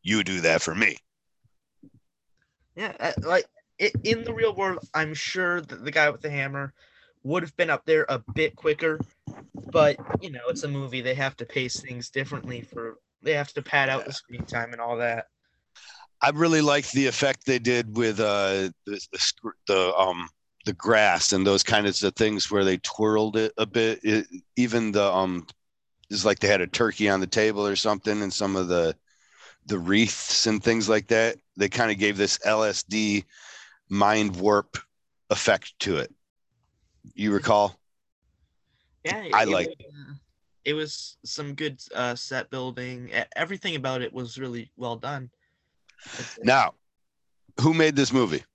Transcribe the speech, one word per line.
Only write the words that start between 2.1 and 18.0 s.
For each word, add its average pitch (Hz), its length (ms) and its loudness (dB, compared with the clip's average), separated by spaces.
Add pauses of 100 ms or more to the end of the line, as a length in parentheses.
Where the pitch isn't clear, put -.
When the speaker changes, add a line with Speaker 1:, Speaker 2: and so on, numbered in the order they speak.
Speaker 2:
Yeah, 190 260 -8
uh, 131 120 -2 (100)
like, 170 240 2 (340)
i-, 214 120 2 (120)
in 226 200 0
the 233 100 -6
real 220 200 0
world, 190 400 -2
I'm 156 200 -2
sure 175 460 -2
that 123 240 -14
the 147 60 -4
guy 151 200 4
with 147 120 -12
the 151 80 -6
hammer 139 420 -6 (520)
would 135 180 -2
have 123 140 -10
been 165 140 0
up 139 140 0
there 156 240 4
a 123 140 -2 (120)
bit 156 220 0
quicker, 156 420 0 (720)
but, 147 280 4 (240)
you 180 80 -12
know, 123 180 -14
it's 127 140 -4
a 147 60 -6
movie. 135 320 -6
They 127 140 -2
have 135 240 -4
to 120 60 -8
pace 127 360 -6
things 123 300 -12
differently 127 520 -6
for, 117 360 -12 (240)
they 156 120 0
have 143 200 -4
to 143 80 -6
pad 139 260 0
out 135 180 -2
the 139 60 -10
screen - 320 -12
time 117 280 -6
and 117 80 -12
all 117 180 -4
that. 117 280 -2 (960)
Speaker 1:
I 127 80 6
really 160 300 4
liked 143 320 2
the 135 140 4
effect 131 400 0
they 127 120 2
did 117 380 0
with, 110 240 0